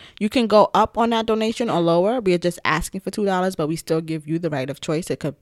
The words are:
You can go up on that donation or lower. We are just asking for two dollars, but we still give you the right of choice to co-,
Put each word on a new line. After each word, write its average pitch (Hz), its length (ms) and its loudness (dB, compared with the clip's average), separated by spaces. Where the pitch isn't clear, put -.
You 208 80 -2
can 240 180 2
go 214 280 6
up 208 240 2
on 233 140 2
that 226 160 0
donation 220 420 -2
or 165 100 0
lower. 175 400 2
We 190 140 2
are 175 40 2
just 170 280 -2
asking 156 360 -2
for - 80 -8
two 208 140 -4
dollars, 185 320 0
but 156 120 -2
we 160 100 -4
still 160 240 -2
give 156 260 -8
you 160 100 -2
the 170 120 -2
right 139 200 -4
of 139 120 -10
choice 165 240 -4
to 139 100 -4
co-, 143 260 -6